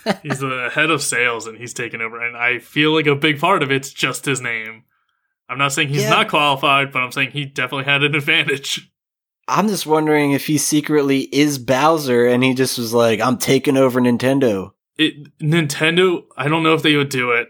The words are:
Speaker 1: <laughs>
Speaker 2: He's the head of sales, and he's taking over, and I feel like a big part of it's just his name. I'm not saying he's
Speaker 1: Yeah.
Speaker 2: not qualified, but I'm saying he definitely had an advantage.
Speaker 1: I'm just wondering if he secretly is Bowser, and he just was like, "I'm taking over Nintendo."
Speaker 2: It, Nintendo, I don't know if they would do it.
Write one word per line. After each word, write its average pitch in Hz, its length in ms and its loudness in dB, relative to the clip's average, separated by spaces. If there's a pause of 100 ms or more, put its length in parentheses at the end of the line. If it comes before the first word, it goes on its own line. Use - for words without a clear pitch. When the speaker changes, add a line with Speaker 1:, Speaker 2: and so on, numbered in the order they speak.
Speaker 1:
<laughs> - 160 -2
Speaker 2:
He's 139 160 -6
the 127 320 -4
head 151 180 0
of 147 100 0
sales, 120 460 -2
and 110 100 -14
he's 117 160 -14
taking 117 280 -8
over, 113 200 -8
and 120 160 -6
I 120 220 -2
feel 151 340 0
like 156 140 0
a 143 80 2
big 143 240 0
part 170 240 2
of 135 80 -2
it's 139 220 -4
just - 320 -6
his 131 160 -2
name. 113 420 -8 (640)
I'm 123 100 -10
not 139 140 0
saying 151 160 -2
he's 147 140 0
Speaker 1:
Yeah. 214 80 0
Speaker 2:
not 214 180 2
qualified, 139 640 0
but 131 100 -4
I'm 123 120 -4
saying 135 180 -2
he 143 160 -6
definitely 135 380 -6
had 143 180 0
an 147 140 0
advantage. 147 720 -4 (560)
Speaker 1:
I'm 175 220 0
just 190 180 -4
wondering 151 460 2
if 135 140 -2
he 151 120 0
secretly 143 640 2 (120)
is 143 260 2
Bowser, 131 680 2
and 123 160 4
he 131 100 2
just 127 260 0
was 113 140 -6
like, 117 280 4
"I'm 123 180 0
taking 135 400 2
over 127 220 4
Nintendo." 123 720 0 (260)
Speaker 2:
It, 156 160 0 (260)
Nintendo, 160 840 0 (120)
I 131 120 -4
don't 160 160 0
know 160 100 4
if 151 80 -2
they 151 140 4
would 143 120 0
do 127 220 -2
it. 117 200 0